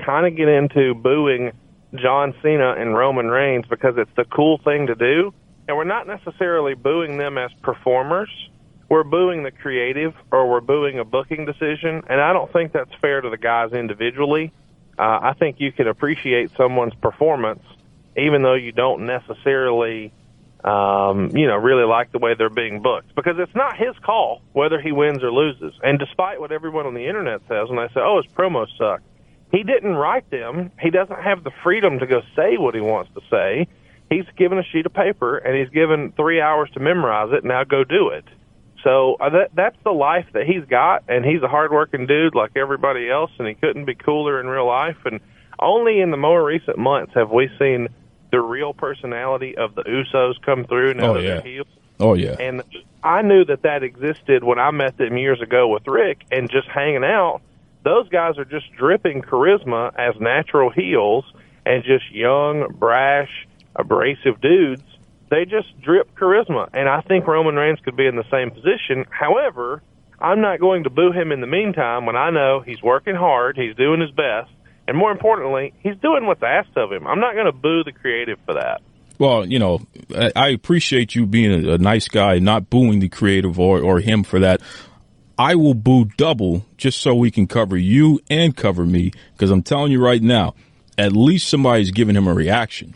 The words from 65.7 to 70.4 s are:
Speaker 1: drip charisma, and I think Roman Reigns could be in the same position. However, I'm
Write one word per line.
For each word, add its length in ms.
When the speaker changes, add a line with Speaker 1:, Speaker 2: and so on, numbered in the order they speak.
Speaker 1:
drip 360
charisma, 560
and 160
I 140
think 260
Roman 260
Reigns 300
could 120
be 100
in 100
the 160
same 180
position. 600
However, 680
I'm 220